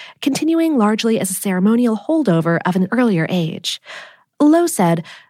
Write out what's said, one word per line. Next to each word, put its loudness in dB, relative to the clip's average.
continuing 0
largely 0
as -4
a -8
ceremonial 0
holdover 0
of 0
an 0
earlier 0
age. -4
Lowe 4
said, 0